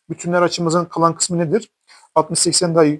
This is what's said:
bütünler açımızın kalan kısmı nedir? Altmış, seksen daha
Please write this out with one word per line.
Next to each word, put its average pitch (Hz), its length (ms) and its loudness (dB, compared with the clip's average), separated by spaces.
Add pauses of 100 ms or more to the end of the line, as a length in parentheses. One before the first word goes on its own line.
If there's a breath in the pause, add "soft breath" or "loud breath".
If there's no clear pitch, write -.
(100)
bütünler 175 320 -2
açımızın 170 420 0
kalan 165 320 0
kısmı 170 220 -4
nedir? 175 340 -2 (420 soft breath)
Altmış, 160 240 0
seksen 170 360 0
daha 165 100 6 (160)